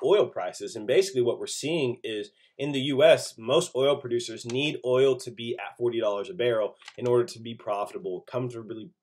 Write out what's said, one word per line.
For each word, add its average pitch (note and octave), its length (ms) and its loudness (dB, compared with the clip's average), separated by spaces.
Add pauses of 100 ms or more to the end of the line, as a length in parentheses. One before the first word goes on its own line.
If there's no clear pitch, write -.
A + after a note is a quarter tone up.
oil E3 240 6
prices, G2+ 480 -8
and G#2+ 120 -8
basically D#3 340 4
what A#2+ 180 2
we're G2+ 80 -8
seeing C#3 560 -2
is G#2+ 280 -6 (260)
in C#3+ 160 -4
the C3+ 80 -2
U C3+ 240 4
S, - 340 6
most C3+ 380 2
oil C#3 200 4
producers A#2+ 480 -4
need C3+ 400 -2
oil B2+ 320 4
to B2 140 -12
be A#2 280 -8
at G2+ 180 -12
forty A#2 240 0
dollars G2+ 280 -2
a F#2+ 60 -12
barrel A2 400 0 (220)
in A#2+ 100 -6
order B2 180 4
to A#2+ 140 -10
be A#2 160 -12
profitable, G2+ 680 -6
comfortably, A2+ 680 -8 (120)